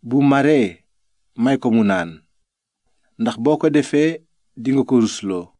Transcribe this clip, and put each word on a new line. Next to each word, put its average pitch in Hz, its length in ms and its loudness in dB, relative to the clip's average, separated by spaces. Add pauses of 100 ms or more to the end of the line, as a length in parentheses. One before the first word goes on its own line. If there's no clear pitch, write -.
Bu 127 180 0
maree, 139 460 2 (680)
may 131 220 0
ko 131 120 -2
mu 113 140 2
naan. 92 260 -2 (1080)
Ndax 113 200 -4
boo 143 200 2
ko 160 120 0
defee, 147 400 0 (460)
dinga 131 280 -2
ko 127 160 2
rusloo. 95 600 -4